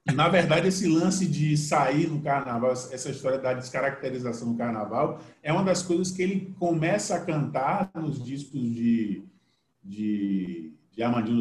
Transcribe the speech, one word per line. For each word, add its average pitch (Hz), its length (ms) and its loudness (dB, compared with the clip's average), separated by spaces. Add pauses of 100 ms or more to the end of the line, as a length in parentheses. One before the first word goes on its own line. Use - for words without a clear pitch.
(140)
Na 151 140 6
verdade, 175 400 4
esse 185 180 0
lance 175 400 4
de 151 300 2
sair 147 520 2
no 151 140 -4
carnaval, 127 500 0
essa 127 380 -8
história 131 280 -2
da 131 140 0
descaracterização 127 960 -4
no 117 60 0
carnaval, 117 640 -2 (220)
é 147 100 -2
uma 190 120 2
das 180 180 2
coisas 180 300 0
que 185 100 -2
ele 190 360 -2
começa 175 580 0
a - 80 -4
cantar 151 720 -2
nos 139 260 -4
discos 135 380 -8
de, 117 640 0 (580)
de, 98 880 -2 (200)
de 110 100 -6
Armandinho 117 380 0